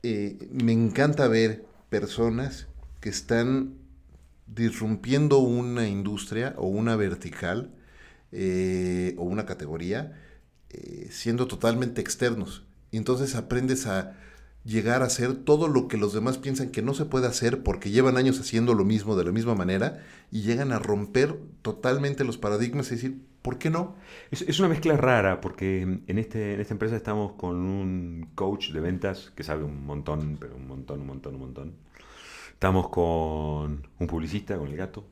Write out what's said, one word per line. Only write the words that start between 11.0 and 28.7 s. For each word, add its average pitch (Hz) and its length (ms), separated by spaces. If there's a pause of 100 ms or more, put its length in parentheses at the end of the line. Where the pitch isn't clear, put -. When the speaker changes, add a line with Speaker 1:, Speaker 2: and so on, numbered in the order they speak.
Speaker 1:
siendo 120 360
totalmente 117 540
externos. - 600 (280)
Y 110 60
entonces 127 380
aprendes 127 520
a 95 300 (460)
llegar 110 380
a 127 40
hacer 123 280
todo 151 340
lo 131 200
que 110 100
los 101 160
demás 123 240
piensan 131 320
que 113 120
no 131 120
se 156 120
puede 127 220
hacer 120 360
porque 101 260
llevan 127 260
años 131 240
haciendo 117 340
lo 101 120
mismo 107 320
de 87 80
la 87 60
misma 113 240
manera 95 460 (300)
y 107 120
llegan 123 280
a 110 80
romper 104 560 (260)
totalmente 139 640
los 117 140
paradigmas 120 540
y 120 40
decir, 131 220 (240)
"¿Por - 160
qué 160 140
no?". 175 240 (340)
Speaker 2:
Es, - 140
es - 160
una 190 100
mezcla 156 280
rara 110 440
porque 95 400
en 92 380
este, 107 340
en 101 80
esta 104 140
empresa 110 200
estamos 104 380
con 87 240
un 90 800
coach 98 360